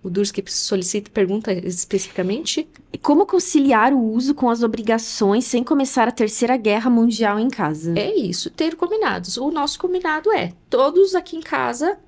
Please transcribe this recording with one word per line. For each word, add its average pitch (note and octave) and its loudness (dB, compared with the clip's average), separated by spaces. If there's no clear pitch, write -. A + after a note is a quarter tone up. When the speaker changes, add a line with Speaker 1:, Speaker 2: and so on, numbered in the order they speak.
Speaker 1:
o F#3+ -8
Durski G3 -2
solicita, G3+ -4
pergunta G3+ -2
especificamente? F#3+ -4
Speaker 2:
E - -12
como D#4+ 4
conciliar C#4 4
o B3+ 4
uso C4 0
com B3 2
as A#3 0
obrigações A3+ 0
sem B3 0
começar C4 2
a B3 -2
Terceira A#3+ 0
Guerra A3 0
Mundial A3+ 2
em A#3 0
casa? D#3+ -2
Speaker 1:
É F#4+ -2
isso, G3 -2
ter E4 -2
combinados. C#4+ -2
O C#4 -2
nosso D4+ -4
combinado F4+ -2
é: F3+ -2
todos F4 4
aqui E4 -4
em C4+ -10
casa C4 -2